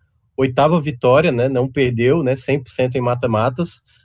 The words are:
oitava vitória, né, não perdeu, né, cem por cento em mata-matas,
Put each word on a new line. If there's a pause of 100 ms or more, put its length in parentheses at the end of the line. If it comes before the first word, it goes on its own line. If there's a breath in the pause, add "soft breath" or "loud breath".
(360)
oitava
vitória,
né,
não
perdeu,
né,
cem
por
cento
em
mata-matas, (240 soft breath)